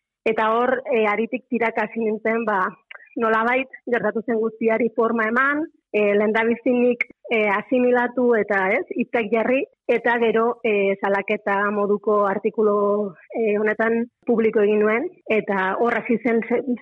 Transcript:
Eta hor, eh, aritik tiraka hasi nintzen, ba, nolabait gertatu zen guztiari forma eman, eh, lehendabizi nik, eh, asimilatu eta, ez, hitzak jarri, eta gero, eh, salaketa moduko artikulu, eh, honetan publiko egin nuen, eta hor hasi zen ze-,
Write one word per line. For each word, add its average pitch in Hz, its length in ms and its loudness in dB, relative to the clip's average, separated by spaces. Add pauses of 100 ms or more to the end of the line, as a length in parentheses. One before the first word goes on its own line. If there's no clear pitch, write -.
(260)
Eta 220 280 0
hor, 247 360 0
eh, 220 160 2
aritik 220 440 -2
tiraka 226 360 -2
hasi 220 160 -6
nintzen, 220 440 -2
ba, 196 180 0 (520)
nolabait 233 560 0 (140)
gertatu 220 400 -2
zen 226 160 0
guztiari 226 540 0
forma 226 340 0
eman, 277 340 0 (300)
eh, 208 240 2
lehendabizi 226 560 0
nik, 240 320 0 (260)
eh, 214 180 0
asimilatu 247 840 2
eta, 202 260 0 (100)
ez, 320 180 0
hitzak 233 420 -2
jarri, 247 300 2 (260)
eta 240 320 2
gero, 226 260 2 (180)
eh, 202 360 0
salaketa 196 580 -2 (140)
moduko 202 540 0
artikulu, 202 880 0 (240)
eh, 214 200 0
honetan 220 440 0 (240)
publiko 220 360 2
egin 208 180 4
nuen, 220 280 0 (220)
eta 196 480 -2
hor 233 220 0
hasi 220 180 0
zen 226 240 0
ze-, 240 220 -2 (180)